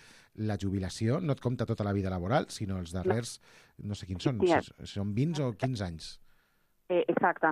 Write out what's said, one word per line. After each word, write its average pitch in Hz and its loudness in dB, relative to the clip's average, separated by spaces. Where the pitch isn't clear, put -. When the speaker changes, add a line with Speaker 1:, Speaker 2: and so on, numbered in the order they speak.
Speaker 1:
la 107 -2
jubilació 98 0
no 160 0
et - -12
compta - 0
tota 113 0
la 101 2
vida 98 2
laboral, 92 0
sinó 95 -4
els 85 -8
Speaker 2:
No. 92 -2
Speaker 1:
darrers 110 -2
no 104 -4
sé - -12
quins 90 -6
són, 131 2
Speaker 2:
Sí, 135 4
Speaker 1:
si, 165 4
si - -14
són 101 -2
vint 147 2
o 131 0
quinze 127 -2
anys. 82 -8
Speaker 2:
Eh, 175 4
exacte. 170 4